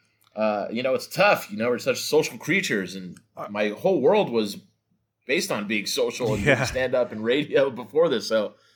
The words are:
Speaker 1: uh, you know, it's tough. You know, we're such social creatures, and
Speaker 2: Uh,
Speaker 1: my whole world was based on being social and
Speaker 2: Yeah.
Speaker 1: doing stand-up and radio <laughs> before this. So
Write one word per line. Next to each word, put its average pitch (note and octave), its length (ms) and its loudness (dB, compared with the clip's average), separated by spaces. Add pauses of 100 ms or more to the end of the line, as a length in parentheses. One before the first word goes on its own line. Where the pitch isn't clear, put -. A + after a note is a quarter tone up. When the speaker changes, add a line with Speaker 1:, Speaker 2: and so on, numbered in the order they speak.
(340)
Speaker 1:
uh, G#2 380 -2
you A#2 100 -6
know, C3 120 0
it's B2 140 -2
tough. F#3 440 2
You G#2 60 -8
know, A#2 140 0
we're A#2 80 0
such B2+ 200 -2
social D3 380 0
creatures, A2 580 -2
and F#2 220 -14 (180)
Speaker 2:
Uh, D2+ 140 -12
Speaker 1:
my G#2 200 0
whole F3 300 2
world F3 300 4
was G#2 280 0 (720)
based D3 240 0
on G#2 160 -4
being G#2 180 -2
social A#2+ 480 -2
and G2+ 100 -2
Speaker 2:
Yeah. C3+ 120 6
Speaker 1:
doing B2+ 120 -2
stand-up B2+ 440 0
and A2 120 -8
radio C#3 460 2
<laughs> A#2 140 -10
before D3+ 260 2
this. A2 180 -2
So A2 260 0 (220)